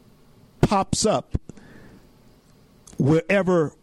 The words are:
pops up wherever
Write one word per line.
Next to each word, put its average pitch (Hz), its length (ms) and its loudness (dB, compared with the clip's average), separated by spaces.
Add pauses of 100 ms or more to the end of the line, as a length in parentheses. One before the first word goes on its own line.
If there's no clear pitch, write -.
(600)
pops - 460 -2
up 165 320 -2 (1600)
wherever 165 840 0